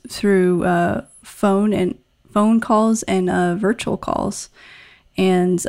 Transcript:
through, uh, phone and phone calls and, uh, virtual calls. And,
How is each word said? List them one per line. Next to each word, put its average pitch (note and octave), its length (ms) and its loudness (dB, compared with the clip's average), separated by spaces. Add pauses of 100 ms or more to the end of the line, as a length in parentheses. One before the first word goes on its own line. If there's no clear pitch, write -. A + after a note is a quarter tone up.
through, F3+ 560 0
uh, F3+ 420 0 (160)
phone G3+ 520 0
and F3+ 240 -2 (340)
phone A3 280 2
calls A3 440 0
and, F#3+ 260 0
uh, F3+ 260 0
virtual G#3 420 -2
calls. - 520 -6 (680)
And, F3+ 520 2